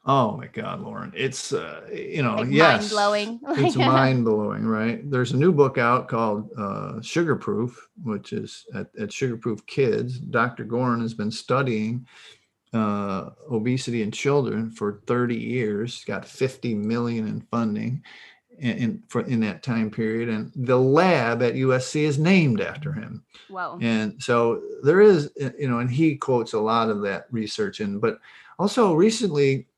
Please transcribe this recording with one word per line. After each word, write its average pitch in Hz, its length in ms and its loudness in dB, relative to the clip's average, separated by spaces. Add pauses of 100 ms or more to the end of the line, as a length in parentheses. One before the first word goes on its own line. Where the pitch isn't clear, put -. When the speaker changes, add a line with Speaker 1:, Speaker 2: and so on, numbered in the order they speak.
Speaker 1:
Oh 123 280 4
my - 100 -12
God, 98 360 -10
Lauren. 104 340 -12
It's, 131 360 -6
uh, 80 280 -6 (120)
you - 300 -4
know, 110 140 0
Speaker 2:
Like, 117 120 -2
Speaker 1:
yes, 139 300 6
Speaker 2:
mind-blowing. 208 640 -2
<laughs> - 60 -12
Speaker 1:
it's 151 260 0
Speaker 2:
Like, - 140 2
Speaker 1:
mind-blowing, 113 760 2
right? 113 460 -2
There's 127 220 0
a - 40 0
new 160 140 6
book 143 280 4
out 120 280 4
called, 107 500 -2
uh, 104 440 -6
Sugar 156 340 0
Proof, 107 540 -4 (160)
which 104 280 -6
is 107 400 -10
at, 101 140 -8 (140)
at 104 120 -8
Sugar 123 240 -4
Proof 113 300 -8
Kids. 120 540 -2
Doctor 120 440 -2
Gorin 117 380 0
has 110 100 -4
been 107 200 -4
studying, 123 760 -2 (680)
uh, 101 580 -2 (200)
obesity 120 520 -2
in 101 100 -4
children 113 580 0
for 104 380 -6
thirty 120 280 0
years, 113 680 -4
got - 200 -6
fifty - 480 -4
million 113 540 -2
in 104 140 -6 (100)
funding 113 540 -2 (560)
in, 120 160 -2
in, 113 320 -4
for, 117 140 -4
in 117 180 -2
that 104 240 -2
time 113 260 -2
period. 113 380 -2
And 110 260 -6
the 127 240 2
lab 131 640 4
at 120 140 2
U 131 180 2
S 127 140 -2
C 151 160 0
is 147 120 2
named 156 440 4
after 147 320 -6
him. - 320 -10 (240)
Speaker 2:
Whoa. 180 320 -10
Speaker 1:
And 113 420 -2
so 117 400 2 (220)
there 170 160 6
is, 180 400 8
y-, 131 180 -4
you 143 100 -2
know, 120 120 0
and 123 100 0
he 151 240 4
quotes 123 380 0
a 107 80 0
lot 110 300 2
of 104 120 -2
that 98 300 -4
research. 107 480 -4
And, 101 200 -4
but 110 200 -2 (360)
also 202 380 2
recently 156 720 2 (100)